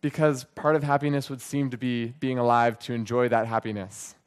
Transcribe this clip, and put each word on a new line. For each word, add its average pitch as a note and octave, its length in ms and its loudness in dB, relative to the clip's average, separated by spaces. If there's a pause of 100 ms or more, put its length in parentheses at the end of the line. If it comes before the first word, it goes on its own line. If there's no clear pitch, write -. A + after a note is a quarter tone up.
Because D3 420 0 (120)
part D3+ 200 2
of C#3+ 80 2
happiness C#3+ 460 0
would C3+ 120 -10
seem C#3 280 -4
to B2 80 -8
be A#2+ 300 -2 (120)
being C3 200 -2
alive A#2+ 400 4
to - 140 -8
enjoy A#2 360 0
that A2+ 160 2
happiness. A2 720 -6 (120)